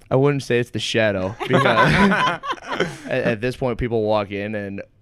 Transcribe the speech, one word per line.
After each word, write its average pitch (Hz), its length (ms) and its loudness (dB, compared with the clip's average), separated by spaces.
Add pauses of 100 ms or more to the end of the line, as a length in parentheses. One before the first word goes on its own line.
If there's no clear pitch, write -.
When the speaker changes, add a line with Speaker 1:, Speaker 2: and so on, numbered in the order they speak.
(100)
Speaker 1:
I 131 60 2
wouldn't 139 260 2
say 120 160 0
it's 120 120 -2
the 110 100 -4
shadow 104 580 0
Speaker 2:
<laughs> - 80 -6
Speaker 1:
because - 460 4 (1120)
at, - 20 -12
at 117 320 -2
this 123 160 -4
point, 123 220 -4
people 117 240 -2
walk 107 300 0
in, 104 240 -6
and 98 260 -6 (200)